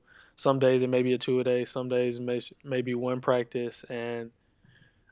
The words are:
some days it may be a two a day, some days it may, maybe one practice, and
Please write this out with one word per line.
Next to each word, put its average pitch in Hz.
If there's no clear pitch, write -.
some 135
days 131
it 127
may 127
be 127
a 123
two 127
a 127
day, 123
some 127
days 123
it 123
may, 123
maybe 127
one 127
practice, 123
and 117